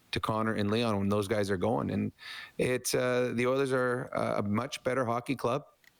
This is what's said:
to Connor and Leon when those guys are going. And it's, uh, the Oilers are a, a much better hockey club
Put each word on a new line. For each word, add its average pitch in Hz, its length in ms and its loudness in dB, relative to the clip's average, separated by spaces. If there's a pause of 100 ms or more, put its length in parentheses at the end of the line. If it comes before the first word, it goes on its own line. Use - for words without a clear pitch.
(120)
to - 80 -2
Connor 110 340 0
and 101 160 0
Leon 113 260 2
when 98 120 0
those 104 180 2
guys 104 240 0
are 101 60 0
going. 101 340 0
And 104 220 0 (440)
it's, - 380 0
uh, 123 400 0
the 123 140 2
Oilers 131 240 2
are 127 420 0
a, 110 240 0
a - 40 0
much 107 420 -2
better 127 200 0
hockey 120 300 -2
club 123 300 -2 (360)